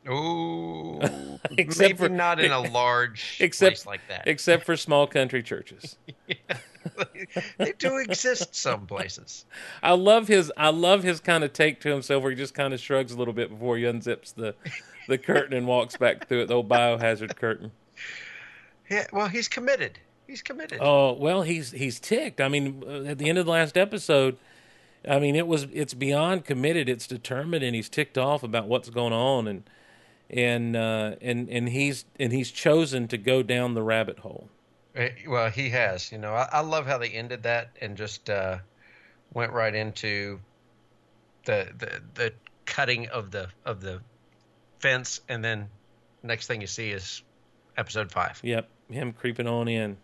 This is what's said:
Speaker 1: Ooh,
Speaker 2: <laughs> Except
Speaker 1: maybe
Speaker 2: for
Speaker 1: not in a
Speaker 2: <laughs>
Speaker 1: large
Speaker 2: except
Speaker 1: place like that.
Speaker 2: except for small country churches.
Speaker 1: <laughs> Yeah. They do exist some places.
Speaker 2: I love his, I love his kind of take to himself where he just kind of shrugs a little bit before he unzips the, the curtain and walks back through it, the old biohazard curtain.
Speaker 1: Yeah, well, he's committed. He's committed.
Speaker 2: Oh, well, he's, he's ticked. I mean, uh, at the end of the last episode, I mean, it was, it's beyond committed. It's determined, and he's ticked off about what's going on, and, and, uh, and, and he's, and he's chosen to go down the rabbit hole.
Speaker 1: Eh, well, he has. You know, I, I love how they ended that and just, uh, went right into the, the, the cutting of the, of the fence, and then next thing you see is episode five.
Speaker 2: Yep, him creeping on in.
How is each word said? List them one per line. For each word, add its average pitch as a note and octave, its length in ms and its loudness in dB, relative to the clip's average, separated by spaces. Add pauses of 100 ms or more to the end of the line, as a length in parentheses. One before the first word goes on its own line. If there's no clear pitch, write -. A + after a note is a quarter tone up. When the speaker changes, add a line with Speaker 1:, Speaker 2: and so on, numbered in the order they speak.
Speaker 1:
Ooh, E3 920 -4
Speaker 2:
<laughs> C#2+ 380 -4 (200)
Except D#3+ 220 0
Speaker 1:
maybe F#3+ 160 6
Speaker 2:
for F3 120 2
Speaker 1:
not F3 320 2
in D#3+ 120 6
a B2+ 80 2
Speaker 2:
<laughs> B2 100 -4
Speaker 1:
large A#2+ 680 0
Speaker 2:
except F#3+ 360 6
Speaker 1:
place - 100 -12
like G2 220 -10
that. F#2 200 -6
Speaker 2:
except E3 380 4
for E3+ 100 2
small C#3+ 300 4
country B2+ 360 0
churches. - 600 -12
Speaker 1:
<laughs> - 40 -20 (220)
Yeah. - 280 -6 (1000)
They G3+ 140 0
do C4+ 260 -2
exist A#3 560 -2
some G#2+ 320 -2
places. F#2+ 580 -10 (380)
Speaker 2:
I F3 100 6
love G3+ 360 8
his, F#3 280 6
I D#3 140 6
love F3 320 6
his F3+ 180 0
kind E3 240 4
of C#3 80 -2
take D#3 300 4
to D3 80 0
himself C#3 320 2
where C3+ 100 0
he B2+ 40 -4
just C3+ 180 -8
kind C#3 180 -2
of B2 80 -6
shrugs C3 320 0
a A#2+ 60 -8
little A#2 160 -2
bit A2+ 160 -2
before A#2 260 -2
he A#2+ 80 -2
unzips A#2 500 -4
the, A2 200 -6 (520)
the C3 120 0
curtain C#3+ 360 2
and B2 120 -2
walks B2 320 0
back - 280 2
through A#2+ 180 2
it, - 20 -2
the A2+ 80 0
old G#2+ 160 0
biohazard A#2 680 2
curtain. A2 340 -4 (1200)
Speaker 1:
Yeah, G3+ 220 -2
well, G3+ 160 0
he's A3 180 -4
committed. A#3+ 520 -2 (280)
He's C4+ 140 -14
committed. C#4 400 -12
Speaker 2:
Oh, C#3 320 6
well, D#3 300 2
he's, D#3+ 300 -2
he's B2+ 280 -4
ticked. A#3 400 -2
I C3+ 80 4
mean, C#3 380 0
uh, C#3+ 240 -8
at C#3+ 80 -6
the D3 100 2
end E3+ 80 4
of F3+ 80 4
the E3 80 2
last E3 240 4
episode, D#3 640 4 (680)
I C#3 120 2
mean, C#3+ 180 4
it E3+ 100 2
was, D3+ 280 0
it's D3+ 180 -4
beyond D3 540 0
committed. D3 420 0
It's A#2+ 180 -4
determined, C#3 560 -4
and A#2+ 120 -2
he's A2+ 160 -6
ticked - 260 -2
off C3+ 260 2
about A2 260 -2
what's B2 200 0
going A#2+ 240 -2
on, A#2+ 340 2
and, G2 180 -6 (680)
and, A#2+ 460 0
uh, A2 440 -2
and, B2 300 -4
and A#2+ 180 -2
he's, C3+ 380 -2 (120)
and A#2+ 140 0
he's B2+ 180 -2
chosen D3 580 2
to A#2+ 100 -4
go B2+ 240 2
down B2 320 0
the A2 80 -2
rabbit A2 380 0
hole. - 280 -14 (480)
Speaker 1:
Eh, B2 140 -2 (180)
well, A#2+ 200 0
he B2 220 -4
has. G#2 400 0
You A2 80 -14
know, G#2+ 160 -6
I, B2+ 160 0
I D3+ 120 2
love D#3 220 -2
how C3+ 140 -2
they A#2 120 -4
ended A2+ 340 -10
that A#2 260 -2 (100)
and G#2 160 -10
just, G#2+ 320 -10
uh, F#2+ 300 -2 (720)
went A#2 200 -4
right A2 200 0
into G#2 680 -6 (1040)
the, G2+ 240 -2 (100)
the, - 240 -10 (120)
the A2+ 180 -4 (340)
cutting B2 420 -2
of G#2+ 220 -8
the, F#2+ 180 -8 (160)
of G#2 160 -8
the F#2+ 200 -10 (800)
fence, B2+ 480 -2
and A2+ 160 -6
then G#2 240 -4 (560)
next A#2 240 -6
thing A2+ 120 -4
you G2 60 -10
see A2 240 -8
is F#2+ 320 -10 (540)
episode G#2+ 340 -4
five. - 320 -4
Speaker 2:
Yep, A#2 260 -4 (220)
him A#2 220 -8
creeping A#2+ 340 -6
on A#2 220 -2
in. G#2+ 360 -2